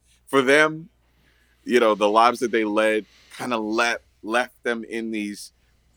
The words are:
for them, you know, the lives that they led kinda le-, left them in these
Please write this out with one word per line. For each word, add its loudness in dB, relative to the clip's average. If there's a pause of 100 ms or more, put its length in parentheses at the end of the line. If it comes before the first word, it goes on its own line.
(280)
for 2
them, 2 (760)
you 2
know, 4
the 0
lives 4
that -4
they 0
led 0 (320)
kinda -6
le-, -2 (240)
left -6
them -4
in -10
these -10 (440)